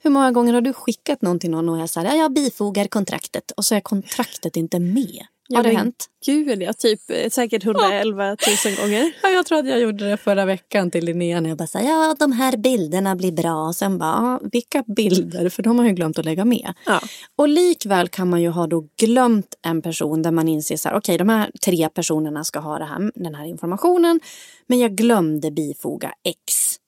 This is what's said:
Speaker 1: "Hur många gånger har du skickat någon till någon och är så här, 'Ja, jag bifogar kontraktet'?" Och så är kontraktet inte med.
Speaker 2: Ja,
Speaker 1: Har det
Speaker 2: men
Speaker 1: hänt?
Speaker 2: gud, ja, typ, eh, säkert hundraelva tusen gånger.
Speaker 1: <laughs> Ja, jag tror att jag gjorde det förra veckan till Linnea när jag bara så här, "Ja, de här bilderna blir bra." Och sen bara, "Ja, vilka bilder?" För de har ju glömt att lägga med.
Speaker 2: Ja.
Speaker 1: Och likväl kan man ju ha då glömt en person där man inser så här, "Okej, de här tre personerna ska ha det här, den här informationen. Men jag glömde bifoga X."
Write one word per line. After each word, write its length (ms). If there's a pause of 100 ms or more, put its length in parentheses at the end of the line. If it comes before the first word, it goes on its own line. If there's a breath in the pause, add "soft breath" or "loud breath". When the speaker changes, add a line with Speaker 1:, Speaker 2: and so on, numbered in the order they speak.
Speaker 1:
"Hur 80
många 220
gånger 220
har 80
du 120
skickat 480
någon 180
till 100
någon 200
och 120
är 60
så 120
här, 80
'Ja, 80
jag 180
bifogar 520
kontraktet'?" 720
Och 80
så 100
är 40
kontraktet 800
inte 220
med. 460 (220)
Speaker 2:
Ja, 100
Speaker 1:
Har 60
det 60
Speaker 2:
men 80
Speaker 1:
hänt? 280 (200)
Speaker 2:
gud, 380
ja, 100
typ, 360
eh, 200
säkert 340
hundraelva 720
tusen 400
gånger. 420
Speaker 1:
<laughs> 60
Ja, 60
jag 160
tror 140
att 80
jag 120
gjorde 300
det 80
förra 280
veckan 460
till 140
Linnea 360
när 80
jag 80
bara 100
så 100
här, 80
"Ja, 340
de 120
här 260
bilderna 580
blir 160
bra." 360
Och 80
sen 220
bara, 120
"Ja, 420
vilka 360
bilder?" 600
För 140
de 160
har 60
ju 60
glömt 280
att 60
lägga 200
med. 280 (120)
Speaker 2:
Ja. 160 (340 loud breath)
Speaker 1:
Och 140
likväl 580
kan 220
man 120
ju 80
ha 180
då 200 (120)
glömt 600
en 200
person 400
där 100
man 160
inser 300
så 120
här, 80
"Okej, 200
de 120
här 220 (140)
tre 240
personerna 540
ska 160
ha 200
det 60
här, 300
den 200
här 100
informationen. 760 (480 loud breath)
Men 120
jag 160
glömde 560
bifoga 600 (120)
X." 520 (120)